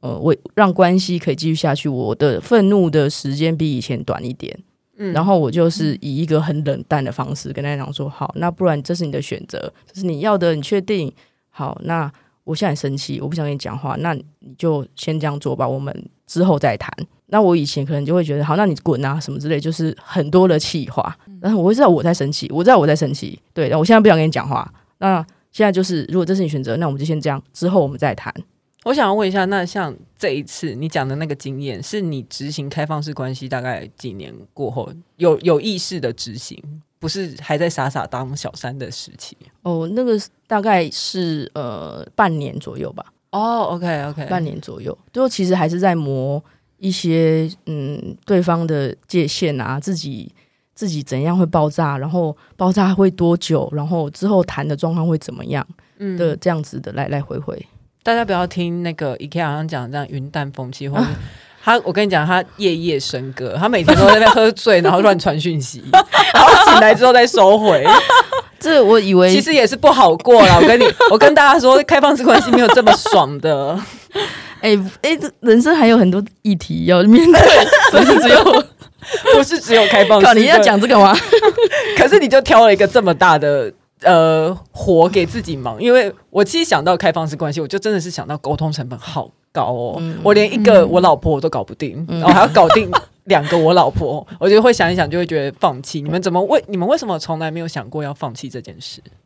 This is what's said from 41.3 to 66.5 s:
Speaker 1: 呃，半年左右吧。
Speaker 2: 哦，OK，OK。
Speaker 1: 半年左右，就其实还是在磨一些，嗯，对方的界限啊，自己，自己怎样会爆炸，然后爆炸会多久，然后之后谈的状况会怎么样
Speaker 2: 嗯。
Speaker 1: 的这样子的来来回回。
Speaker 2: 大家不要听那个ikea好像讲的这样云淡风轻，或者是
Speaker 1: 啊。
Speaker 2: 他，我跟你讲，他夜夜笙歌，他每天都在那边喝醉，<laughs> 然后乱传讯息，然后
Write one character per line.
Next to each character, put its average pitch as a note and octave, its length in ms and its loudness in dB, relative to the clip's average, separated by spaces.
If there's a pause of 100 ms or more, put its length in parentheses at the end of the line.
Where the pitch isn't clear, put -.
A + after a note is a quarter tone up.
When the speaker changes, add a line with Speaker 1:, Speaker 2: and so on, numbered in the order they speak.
Speaker 1:
呃， F2+ 500 -12 (100)
半 E3 220 -2
年 C#3 220 -12
左 - 180 -16
右 C3+ 140 -10
吧。 - 140 -18 (260)
Speaker 2:
哦， A3+ 400 -4
OK，OK。 D3+ 540 -8
Speaker 1:
半 F3+ 180 -6
年 D#3 180 -10
左 - 200 -18
右， - 140 -12 (160)
就 B3+ 160 -2
其 G3+ 180 -4
实 F#3 100 0
还 E3+ 120 -2
是 E3+ 120 -6
在 F#3 160 0
磨 C#3 480 -6 (340)
一 F#3+ 140 -6
些， D#3+ 580 -2 (160)
嗯， D3 500 -10 (100)
对 F#3 160 0
方 E3+ 260 -2
的 C#3+ 260 -4 (140)
界 E3+ 180 -2
限 D3+ 340 -4
啊， B2 200 -6
自 F#3 160 -6
己， C#3 340 -12 (460)
自 A3 120 -8
己 D3+ 140 -6
怎 C3+ 200 -6
样 E3+ 160 -2
会 F#3 80 2
爆 D#3+ 240 0
炸， D3 280 -4
然 C3+ 100 -8
后 D#3+ 280 -4 (220)
爆 F#3 140 0
炸 F#3+ 220 0
会 F#3+ 160 2
多 E3+ 280 0
久， D3+ 340 -4
然 D3 160 -6
后 D#3+ 220 -4
之 F#3 180 -8
后 G3 160 2
谈 C#3+ 240 -8
的 D3+ 80 -4
状 E3 180 -4
况 E3+ 140 -2
会 E3 100 0
怎 C3+ 160 -10
么 - 120 -16
样 C3+ 200 -8 (320)
Speaker 2:
嗯。 F#3+ 200 -10
Speaker 1:
的 E3 180 -2
这 E3+ 140 -4
样 D#3+ 120 -4
子 C3+ 200 -14
的 - 100 -14
来 - 160 -8
来 C#3+ 140 -6
回 - 180 -12
回。 - 260 -14 (380)
Speaker 2:
大 A3+ 100 -2
家 A#3 120 -2
不 G3 80 -4
要 F3+ 120 -2
听 F3 380 -8
那 E3+ 100 -6
个 C#3+ 240 -8
ikea D#3+ 280 -8
好 D3 80 -4
像 D#3 120 -6
讲 D#3 180 -8
的 A#2+ 60 -12
这 C#3+ 80 -10
样 D3 120 -8
云 C#3 200 -10
淡 C#3+ 220 -8
风 B2+ 200 -14
轻， C#3 200 -12
或 D#3 60 -4
者 A#3 80 0
是 - 60 -8
Speaker 1:
啊。 - 80 -10 (440)
Speaker 2:
他， A#3 220 2
我 F3+ 80 -6
跟 G#3 120 0
你 G3 60 -2
讲， D#3 160 0
他 F#3 160 0 (140)
夜 F#3 180 -2
夜 E3 240 -4
笙 C3+ 340 -10
歌， B2 240 -10
他 F#3 120 -2
每 G#3+ 120 0
天 - 140 4
都 G3 100 4
在 G#3 100 8
那 A3 40 4
边 A3+ 120 6
喝 A3 200 4
醉， G#3 280 2
<laughs> E3+ 40 -2
然 G3 80 2
后 F3+ 80 2
乱 G3+ 180 4
传 D#3+ 220 -2
讯 D#3+ 200 -4
息， B2+ 220 -12 (520)
然 - 100 6
后 G#4 280 8